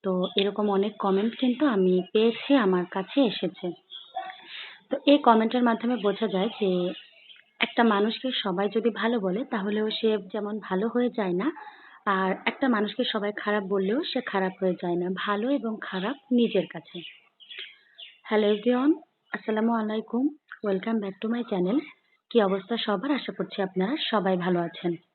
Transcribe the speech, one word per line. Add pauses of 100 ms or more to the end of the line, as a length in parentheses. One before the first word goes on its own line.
তো (100)
এরকম
অনেক
কমেন্ট
কিন্তু
আমি (100)
পেয়েছি,
আমার
কাছে
এসেছে। (1200)
তো (100)
এই
কমেন্টের
মাধ্যমে
বোঝা
যায় (120)
যে (720)
একটা
মানুষকে
সবাই
যদি
ভালো
বলে,
তাহলেও
সে (140)
যেমন
ভালো
হয়ে
যায়
না, (540)
আর (120)
একটা
মানুষকে
সবাই
খারাপ
বললেও
সে
খারাপ
হয়ে
যায়
না।
ভালো
এবং
খারাপ (160)
নিজের
কাছে। (1200)
হ্যালো
everyone, (380)
আসসালামু
আলাইকুম। (380)
Welcome
back (100)
to
my (100)
channel। (500)
কি
অবস্থা
সবার?
আশা
করছি
আপনারা (140)
সবাই
ভালো
আছেন। (220)